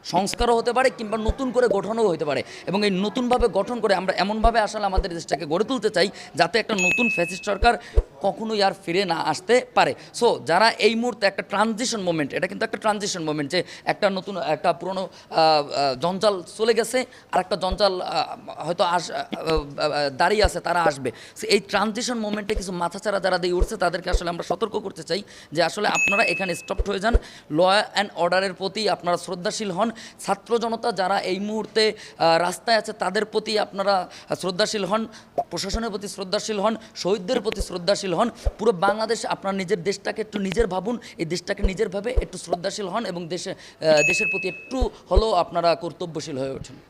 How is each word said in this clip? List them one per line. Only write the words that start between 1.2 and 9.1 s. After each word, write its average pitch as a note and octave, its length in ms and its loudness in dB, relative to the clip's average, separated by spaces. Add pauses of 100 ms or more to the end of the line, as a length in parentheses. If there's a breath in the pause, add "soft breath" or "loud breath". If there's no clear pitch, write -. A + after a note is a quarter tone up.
করে B3 160 4
গঠনও G#3 400 0
হতে D#3+ 180 0
পারে। C3+ 180 0 (240 loud breath)
এবং G#3 160 0
এই G#3 80 2
নতুনভাবে A#3 560 2
গঠন G3+ 320 0
করে G3+ 160 4
আমরা F#3 180 -2
এমনভাবে G#3+ 460 2
আসলে G#3 260 0
আমাদের F#3+ 280 -2
দেশটাকে E3 320 -4
গড়ে F3 200 2
তুলতে G#3+ 240 0
চাই F3 200 2 (260 loud breath)
যাতে E3+ 240 2
একটা G#3+ 140 -2
নতুন G3 360 2
ফ্যাসিস্ট F3 360 -2
সরকার G#3 280 4 (480 loud breath)
কখনোই G#3+ 420 0
আর F#3+ 80 4 (140)
ফিরে F3+ 200 2
না E3 100 0